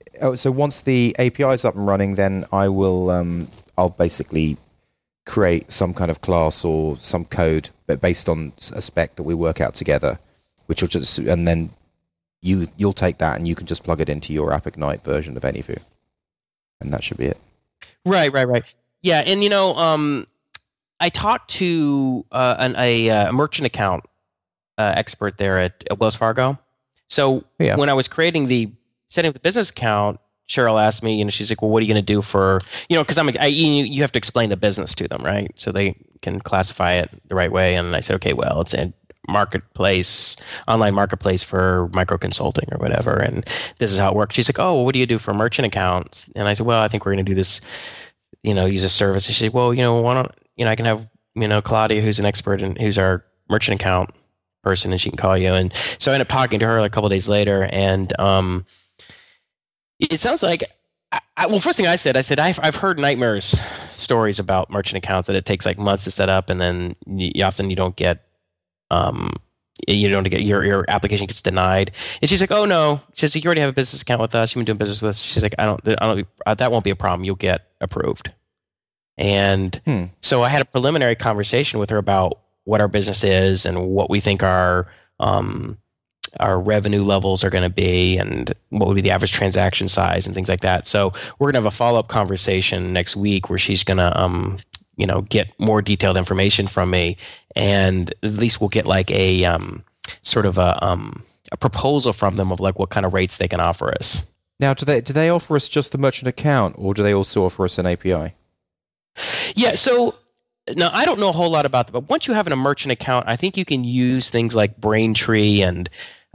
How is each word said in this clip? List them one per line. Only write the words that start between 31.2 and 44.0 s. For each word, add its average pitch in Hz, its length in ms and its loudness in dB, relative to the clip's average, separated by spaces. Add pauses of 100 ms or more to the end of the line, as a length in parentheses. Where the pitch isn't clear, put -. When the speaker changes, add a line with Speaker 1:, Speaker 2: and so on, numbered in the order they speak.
Speaker 2:
know, 104 60 -2
she's 104 220 -4
like, 110 100 -6
"Well, 110 80 0
what 110 140 4
are - 20 -2
you 107 80 2
gonna 104 80 4
do 101 220 2
for," 95 360 2 (300)
you 170 80 4
know, 156 60 4
'cause - 160 -2
I'm, 151 100 2 (100)
I, 147 60 2
you, 147 380 2
you 135 180 -2
have 143 120 0
to - 40 2
explain 113 320 0
the 98 80 -2
business 98 380 -2
to - 120 -6
them, - 160 -8
right? 98 340 -2
So - 140 -6
they 98 240 -2 (280)
can 95 160 -6
classify 95 540 0
it 87 160 0 (180)
the 98 80 -6
right 90 160 0
way. 92 240 2
And 87 200 -2
I - 40 0
said, - 160 -2
"Okay, 92 180 0
well, 62 280 -2
it's - 120 -6
a 64 180 -2 (360)
marketplace, 98 1080 -2 (300)
online 110 280 4
marketplace 98 480 0
for 92 500 2
micro 90 240 0
consulting - 540 -2
or - 80 -6
whatever. - 340 0
And - 320 -2 (320)
this 110 140 -2
is 95 80 -2
how 98 100 2